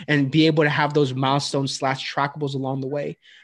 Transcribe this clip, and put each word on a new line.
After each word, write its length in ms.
and 200
be 180
able 180
to 40
have 260
those 200
milestones 600
slash 360
trackables 440
along 240
the 80
way. 300